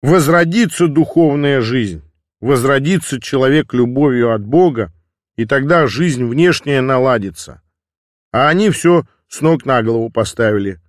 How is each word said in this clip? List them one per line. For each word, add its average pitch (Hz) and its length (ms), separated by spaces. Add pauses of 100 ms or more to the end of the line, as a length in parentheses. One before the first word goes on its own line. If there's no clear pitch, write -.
Возродится 170 840
духовная 147 720
жизнь, 110 420 (360)
возродится 135 800
человек 135 540
любовью 123 600
от 104 120
Бога, 123 480 (420)
и 113 100
тогда 139 420
жизнь 127 360
внешняя 143 580
наладится. 127 800 (680)
А 139 180
они 196 200
всё 170 340 (240)
с - 140
ног 156 240
на 131 160
голову 113 280
поставили. 104 800